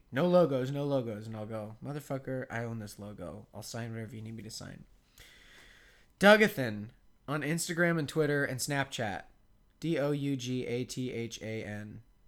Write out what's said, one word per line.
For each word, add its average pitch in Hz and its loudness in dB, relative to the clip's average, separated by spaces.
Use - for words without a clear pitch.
"No 139 2
logos, 139 6
no 143 -2
logos." 117 -2
And 110 -8
I'll 107 -6
go, 107 -8
"Motherfucker, 131 -6
I 113 -4
own 113 -6
this 104 -10
logo. 98 -12
I'll 101 -12
sign 117 -8
whatever 110 -8
you 110 -10
need 110 -10
me 110 -12
to 110 -14
sign." - -12
Dougathan 135 6
on 147 -2
Instagram 170 2
and 143 0
Twitter 147 4
and 123 -4
Snapchat. 135 -2
D 156 0
O 143 2
U 143 0
G 127 -2
A 123 -2
T 127 -6
H 117 -6
A 110 -6
N. 104 -10